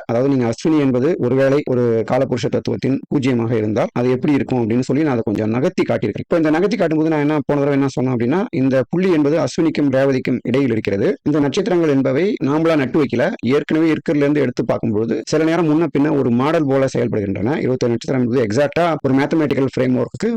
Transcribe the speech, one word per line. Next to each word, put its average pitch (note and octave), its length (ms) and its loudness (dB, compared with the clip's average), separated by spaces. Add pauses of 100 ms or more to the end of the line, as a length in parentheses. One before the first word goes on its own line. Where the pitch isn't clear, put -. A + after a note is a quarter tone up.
அதாவது B2 240 0
நீங்க C3 160 0
அஸ்வினி D#3 340 0
என்பது C3 300 2 (100)
ஒருவேளை C3+ 480 2
ஒரு B2 160 0 (220)
காலபுருஷ B2+ 420 -2
தத்துவத்தின் A#2 560 -2
பூஜ்ஜியமாக B2 520 0
இருந்தால் G#2+ 380 0
அது B2 160 0
எப்படி C3 240 0
இருக்கும் C3 260 0
அப்படின்னு A#2+ 260 0
சொல்லி C#3 180 0
நான் C#3+ 120 0
அதை A2+ 100 -2
கொஞ்சம் G#2+ 260 -2
நகர்த்தி C3 340 -2
காட்டியிருக்கேன். A2+ 400 -2
இப்ப F3+ 120 0
இந்த D#3 140 2
நகர்த்தி F#3 260 0
காட்டும்போது D#3+ 340 0
நான் D3+ 120 0
என்ன, D3+ 180 0
போன D3 160 -2
தடவை C#3+ 180 0
என்ன C3+ 140 0
சொன்னேன் C3 240 -2
அப்படின்னா, B2 280 0 (120)
இந்த C3 340 0
புள்ளி F#3 240 0
என்பது D3+ 280 2
அஸ்வினிக்கும் D3 520 0
ரேவதிக்கும் C3+ 520 0
இடையில் B2+ 300 0
இருக்கிறது. G#2+ 360 0 (140)
இந்த D3+ 160 0
நட்சத்திரங்கள் E3 540 2
என்பவை C3+ 320 2 (160)
நாமளா D#3+ 340 2
நட்டு C3+ 240 0
வைக்கல, B2+ 240 2 (240)
ஏற்கனவே D#3 420 2
இருக்கிறதுல D3+ 360 0
இருந்து D3 180 2
எடுத்து B2 220 -2
பார்க்கும்போது A2+ 520 -2 (100)
சில D#3 160 0
நேரம் D#3+ 260 2
முன்ன D#3 200 2
பின்ன D3 260 0
ஒரு B2+ 200 2
மாடல் D3 340 0
போல C3+ 220 2
செயல்படுகின்றன. G#2+ 680 -2
இருபத்தேழு B2 340 0
நட்சத்திரம் B2+ 280 -2
என்பது A#2+ 220 0
எக்ஸாக்டா C#3+ 440 0 (120)
ஒரு C3 160 0
மேத்தமேட்டிக்கல் C#3+ 540 0
ஃப்ரேம் B2+ 280 0
ஒர்க்குக்கு G3 400 -4